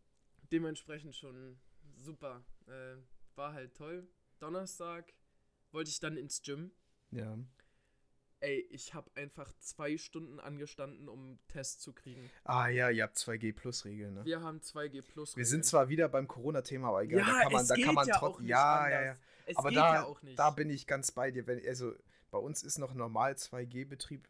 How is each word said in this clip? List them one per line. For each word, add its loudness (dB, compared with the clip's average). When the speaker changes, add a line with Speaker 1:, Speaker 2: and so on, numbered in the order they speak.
Speaker 1:
Dementsprechend -4
schon -16
super. -12
Äh, -16
war -8
halt -14
toll. -12
Donnerstag -10
wollte -4
ich -6
dann -4
ins -8
Gym. -8
Speaker 2:
Ja. -8
Speaker 1:
Ey, -2
ich -14
hab -16
einfach -12
zwei -6
Stunden -14
angestanden, -12
um -16
einen -20
Test -8
zu -12
kriegen. -18
Speaker 2:
Ah 2
ja, 2
ihr 2
habt -2
zwei -2
G -2
Plus -8
Regeln, -10
ne? -10
Speaker 1:
Wir -4
haben -10
zwei -8
G -12
Plus -12
Regeln. -10
Speaker 2:
Wir 0
sind 4
zwar 8
wieder 6
beim 0
Corona-Thema, -2
aber 4
egal, 4
Speaker 1:
Ja, 4
Speaker 2:
da 6
kann 6
man, 6
Speaker 1:
es 4
Speaker 2:
da 6
Speaker 1:
geht 6
Speaker 2:
kann 6
man 6
Speaker 1:
ja 6
Speaker 2:
trotz-, 2
Speaker 1:
auch -14
nicht -2
Speaker 2:
ja, 6
Speaker 1:
anders. 2
Speaker 2:
ja, 0
ja. -16
Speaker 1:
Es -4
Speaker 2:
Aber 4
Speaker 1:
geht 2
Speaker 2:
da, 10
Speaker 1:
ja 4
auch -10
nicht. -12
Speaker 2:
da 6
bin -2
ich -6
ganz 0
bei 0
dir, -6
wenn, -4
also, -4
bei -4
uns -2
ist -4
noch -6
normal 0
zwei -8
G -8
Betrieb -12